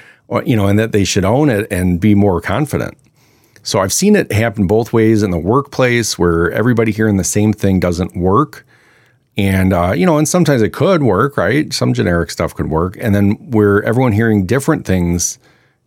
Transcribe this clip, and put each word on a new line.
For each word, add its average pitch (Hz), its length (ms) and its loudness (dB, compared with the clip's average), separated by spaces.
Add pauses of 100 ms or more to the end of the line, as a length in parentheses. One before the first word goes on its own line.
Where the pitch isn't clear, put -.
(260)
or, 120 160 -4
you 127 140 0
know, 101 100 0
and 101 120 2
that 110 140 -2
they 101 120 0
should 92 200 -2
own 131 260 2
it 107 200 -2
and 90 300 0
be 104 140 2
more 101 260 2
confident. 98 580 -4 (640)
So - 180 -2
I've 95 120 -2
seen 208 220 2
it 85 160 0
happen 107 380 0
both 110 240 0
ways 110 320 2
in 98 80 -2
the 85 60 -2
workplace 120 800 0
where 85 360 0
everybody 113 400 0
hearing 107 240 0
the 92 80 0
same 104 280 0
thing 95 280 0
doesn't 90 360 -2
work. 95 480 -2 (720)
And, 95 360 0
uh, 87 180 0
you 147 160 0
know, 156 120 2
and 156 100 0
sometimes 147 340 2
it 104 100 0
could 165 300 0
work, 117 340 0
right? 110 360 -2
Some 123 200 -2
generic 90 380 -2
stuff - 240 -6
could 73 160 -6
work. 82 300 -2
And 113 120 -2
then 101 200 2 (180)
where 104 320 2
everyone 120 300 0
hearing 104 340 2
different 139 400 -2
things 87 540 -2 (460)